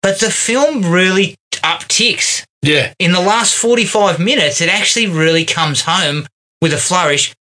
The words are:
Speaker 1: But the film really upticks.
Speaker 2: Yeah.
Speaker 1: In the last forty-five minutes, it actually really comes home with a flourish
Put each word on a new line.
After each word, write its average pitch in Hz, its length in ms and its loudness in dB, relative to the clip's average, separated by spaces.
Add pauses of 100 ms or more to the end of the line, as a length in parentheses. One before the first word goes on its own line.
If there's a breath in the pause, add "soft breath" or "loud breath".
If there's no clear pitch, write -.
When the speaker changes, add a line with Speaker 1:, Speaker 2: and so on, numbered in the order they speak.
Speaker 1:
But 196 180 0
the 214 100 0
film 269 640 0
really 185 440 2 (200)
upticks. - 880 -2 (180)
Speaker 2:
Yeah. 147 360 0
Speaker 1:
In 175 140 2
the 180 80 2
last 214 340 2
forty-five 214 680 2
minutes, 185 400 0
it 170 80 0
actually 214 380 0
really 165 400 2
comes 156 360 -2
home 151 440 -2 (340)
with 160 140 2
a 147 40 -4
flourish 165 560 0 (120)